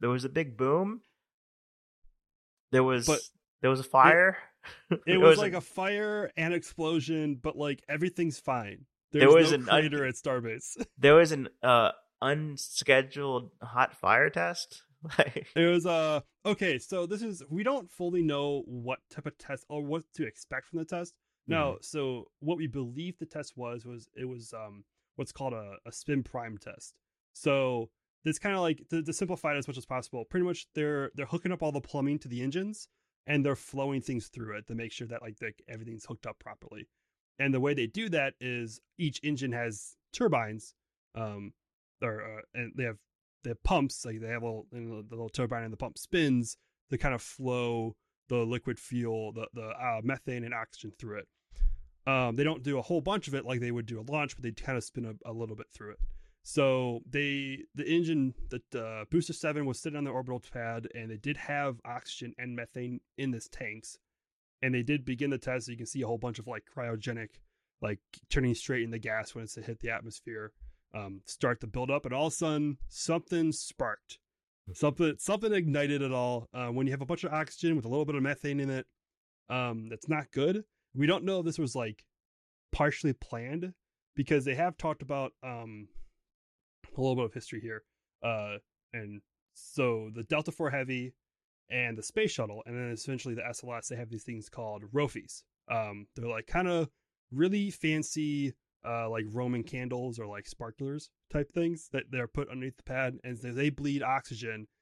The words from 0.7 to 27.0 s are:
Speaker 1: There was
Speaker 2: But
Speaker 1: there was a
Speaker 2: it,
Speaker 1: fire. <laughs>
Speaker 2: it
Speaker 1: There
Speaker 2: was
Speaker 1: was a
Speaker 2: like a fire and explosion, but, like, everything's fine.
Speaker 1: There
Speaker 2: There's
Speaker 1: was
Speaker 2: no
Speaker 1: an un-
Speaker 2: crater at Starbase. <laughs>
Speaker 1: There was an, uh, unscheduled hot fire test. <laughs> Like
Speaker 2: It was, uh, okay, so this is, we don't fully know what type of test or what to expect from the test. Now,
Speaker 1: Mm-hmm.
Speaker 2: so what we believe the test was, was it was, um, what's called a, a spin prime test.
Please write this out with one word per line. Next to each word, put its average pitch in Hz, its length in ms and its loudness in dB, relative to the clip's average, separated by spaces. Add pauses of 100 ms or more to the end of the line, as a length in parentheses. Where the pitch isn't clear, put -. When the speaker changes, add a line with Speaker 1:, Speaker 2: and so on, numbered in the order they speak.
Speaker 1:
There 131 140 6
was 127 220 2
Speaker 2:
But 151 140 4 (420)
Speaker 1:
there 131 80 6
was 131 100 4
a 131 40 -6
Speaker 2:
it, - 60 -14
Speaker 1:
fire. 165 460 10 (280)
<laughs> - 260 -18
Speaker 2:
it 165 160 2
Speaker 1:
There 180 140 6
Speaker 2:
was 165 100 12
Speaker 1:
was 156 80 12
a - 40 4
Speaker 2:
like 196 120 2
a 180 80 -2
fire 208 720 -2
and 165 160 2
explosion, 156 840 0
but, 151 200 -4
like, 143 320 -2
everything's 165 500 0
fine. 113 460 -4 (280)
Speaker 1:
There 143 100 4
Speaker 2:
There's 139 120 12
Speaker 1:
was 165 180 12
Speaker 2:
no - 20 8
Speaker 1:
an 127 160 2
un- 147 100 8
Speaker 2:
crater 147 240 2
at 127 120 0
Starbase. 123 760 -4
<laughs> - 60 -20
Speaker 1:
There 143 160 10
was 160 180 10
an, 135 160 -2 (140)
uh, 120 300 8 (280)
unscheduled 135 1300 2 (100)
hot 120 320 2
fire 123 360 6
test. 175 580 -4
<laughs> - 40 -20 (240)
Like - 380 2
Speaker 2:
It 170 160 6
was, 175 160 4
uh, 156 340 2 (240)
okay, 185 360 2
so 180 260 -2
this 208 160 -4
is, 208 260 -6
we 165 140 -2
don't 247 260 0
fully 175 320 0
know 143 460 2
what 123 320 -6 (100)
type - 180 -12
of 143 120 -8
test - 300 -10
or 147 120 -4
what 151 220 -2 (120)
to 156 120 -2
expect - 400 -8
from 165 140 -4
the 160 40 -4
test. 175 300 -6 (320)
Now, 156 280 2
Speaker 1:
Mm-hmm. - 80 -12
Speaker 2:
so 135 420 -4 (160)
what 156 180 -2
we 160 80 -2
believe 139 520 -6
the 165 60 -10
test 151 320 -10
was, 120 300 -8
was 120 300 -14
it 123 80 -6
was, 123 280 -10
um, 104 300 -14 (320)
what's - 160 -6
called 135 220 -6
a, 104 240 -10 (100)
a 113 60 -12
spin 139 320 0
prime 117 340 -8
test. - 380 -16 (360)